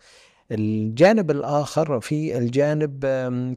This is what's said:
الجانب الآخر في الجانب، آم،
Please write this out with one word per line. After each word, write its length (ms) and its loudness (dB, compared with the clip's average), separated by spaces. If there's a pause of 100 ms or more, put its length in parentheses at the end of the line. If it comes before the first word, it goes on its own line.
(520)
الجانب 800 2
الآخر 720 -2
في 380 -4
الجانب، 640 0
آم، 520 -2